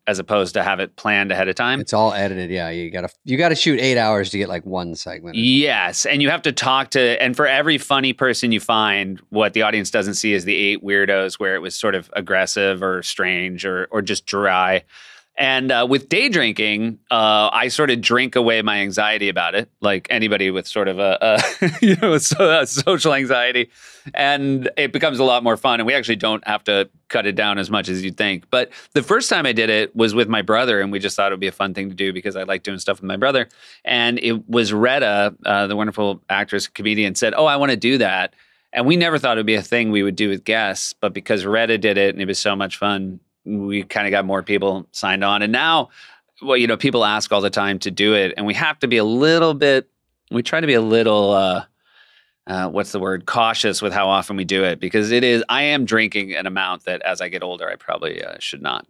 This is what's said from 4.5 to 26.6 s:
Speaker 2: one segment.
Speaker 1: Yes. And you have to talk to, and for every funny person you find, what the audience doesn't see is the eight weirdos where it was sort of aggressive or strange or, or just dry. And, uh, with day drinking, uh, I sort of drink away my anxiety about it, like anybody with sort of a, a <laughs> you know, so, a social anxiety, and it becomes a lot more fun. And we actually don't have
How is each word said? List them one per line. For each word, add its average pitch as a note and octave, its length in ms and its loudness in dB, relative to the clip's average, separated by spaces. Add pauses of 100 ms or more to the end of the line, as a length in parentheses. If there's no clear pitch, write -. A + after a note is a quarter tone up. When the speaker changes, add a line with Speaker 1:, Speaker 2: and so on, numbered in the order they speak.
Speaker 2:
one F2+ 300 -6
segment. E2+ 420 -12
Speaker 1:
Yes. A#2+ 680 2
And C#3+ 160 0
you C#3+ 80 2
have E3 120 -2
to D3+ 100 0
talk C3 400 0
to, A#2+ 300 2
and B2+ 140 0
for D3+ 100 2
every D3 300 2
funny C3+ 380 0
person B2 380 0
you G#2 80 2
find, G2+ 680 0
what G#2 240 2
the A2+ 100 0
audience G#2+ 280 0
doesn't G2+ 240 -2
see G#2+ 180 0
is F#2 140 0
the G2+ 100 0
eight G2+ 260 0
weirdos G2 520 2
where F#2+ 200 -2
it F2+ 60 -4
was F2+ 140 -10
sort G#2 200 -2
of F2+ 200 -6
aggressive F#2+ 680 0
or F#2 200 -2
strange F#2 640 -4
or, F#2 240 -4
or A2 100 -2
just G2 240 -4
dry. F#2+ 600 2 (540)
And, C3 340 0
uh, B2 160 2
with C3+ 220 0
day A3+ 180 2
drinking, A2 720 -2 (120)
uh, G#2+ 400 4
I A#2 180 0
sort C#3+ 220 0
of A#2 120 0
drink B2 340 0
away A#2 240 4
my G#2+ 200 0
anxiety G2+ 500 0
about F2 240 -2
it, A2 160 -2 (100)
like G2+ 300 0
anybody G#2 400 2
with F#2 160 -4
sort G2+ 200 -2
of F#2+ 120 -2
a, G2 180 2 (460)
a F3+ 160 2
<laughs> - 20 -14
you G3 160 6
know, F3 220 2
so, D#3+ 420 2
a C3+ 60 0
social D#3 480 0
anxiety, B2 560 0 (420)
and C#3 640 0
it C#3 160 -2
becomes C#3+ 260 -2
a C3 60 4
lot A#2+ 180 4
more A#2 140 2
fun. A#2+ 240 0
And A2 60 -2
we C3+ 80 2
actually A#2 220 0
don't A2 300 -4
have G#2+ 180 -2